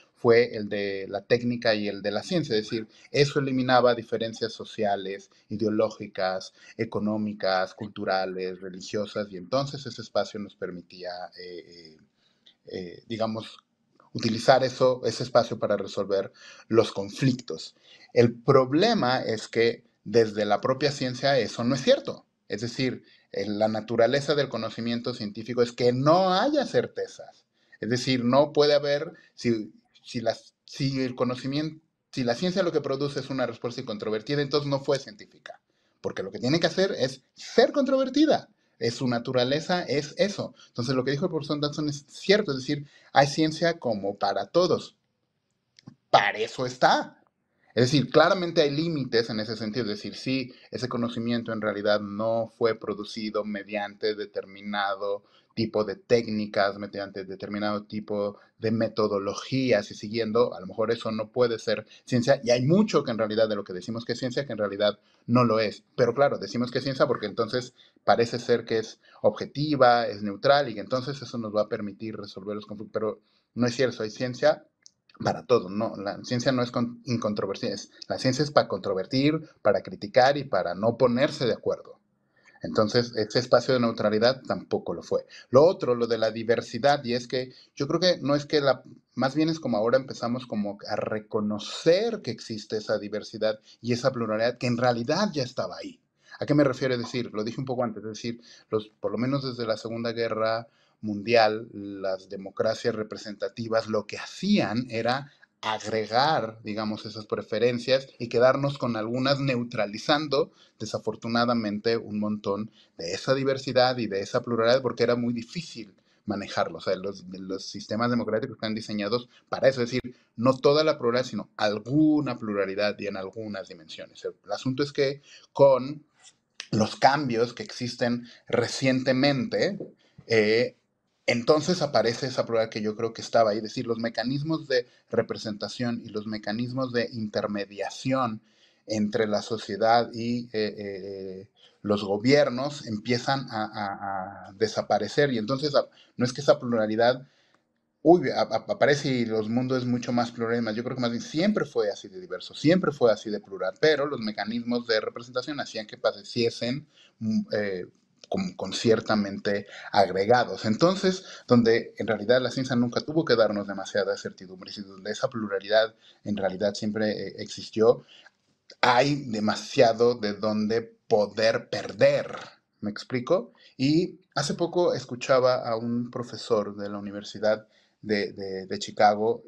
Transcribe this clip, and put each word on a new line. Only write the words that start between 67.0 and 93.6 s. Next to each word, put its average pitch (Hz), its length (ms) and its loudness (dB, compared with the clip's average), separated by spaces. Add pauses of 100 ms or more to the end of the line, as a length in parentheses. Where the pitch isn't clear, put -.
porque 110 200 -2
entonces 113 480 -4 (300)
parece 117 340 2
ser 117 260 0
que 113 140 -2
es - 220 -8 (220)
objetiva, 120 840 4
es 104 160 -6
neutral 131 480 2
y 107 80 -10
entonces 127 420 -6
eso 123 180 -12
nos 107 160 -8
va 107 80 4
a 104 60 -2
permitir 107 480 -8
resolver 101 380 -10
los 104 120 -10
conflictos. 107 260 -14
Pero 107 280 -4 (340)
no 120 120 2
es 117 80 -2
cierto, 123 280 0
hay 110 80 -6
ciencia 131 540 0 (580)
para 98 220 -2
todo, 101 240 2
no, 104 280 -4
la 98 280 -8
ciencia 123 260 0
no 127 120 2
es 120 80 -2
con-, 120 340 -4
incontrovertida, 107 680 -2
es, - 160 -12 (180)
la 95 100 -4
ciencia 131 240 0
es 143 80 -2
para 127 180 4
controvertir, 104 720 0 (220)
para 98 220 4
criticar 123 560 2
y 135 60 -6
para 87 300 -2
no 110 220 0
ponerse 131 480 2
de 110 80 2
acuerdo. - 480 -4 (640)
Entonces, 117 540 2
ese 107 220 0
espacio 123 340 4
de 123 80 4
neutralidad 113 640 2
tampoco 92 500 -4
lo 82 100 -8
fue. - 240 -2 (220)
Lo 135 160 8
otro, 170 300 2
lo 117 120 0
de 113 120 -2
la 110 120 2
diversidad, 117 760 0
y 117 100 -2
es 120 120 -4
que 127 260 -6 (220)
yo 139 120 -2
creo 165 140 0
que 175 200 4
no 139 140 0
es 147 100 0
que 151 160 2
la, 139 220 2 (320)
más 131 200 0
bien 156 140 2
es 160 120 -2
como 117 180 -2
ahora 120 180 4
empezamos 123 500 -4
como 101 400 -4
a 107 100 -4
reconocer 107 1300 -2
que 127 80 -6
existe 110 460 -8
esa 107 220 -2
diversidad 104 600 -4 (200)